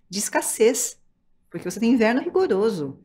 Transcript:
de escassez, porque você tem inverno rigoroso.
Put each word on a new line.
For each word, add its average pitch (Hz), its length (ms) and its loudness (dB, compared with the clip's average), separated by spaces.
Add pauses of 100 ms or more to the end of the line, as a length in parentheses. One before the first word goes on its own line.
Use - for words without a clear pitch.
de 190 100 -8
escassez, - 760 0 (520)
porque 175 220 -10
você - 80 -10
tem 226 140 2
inverno 240 280 4
rigoroso. 214 840 0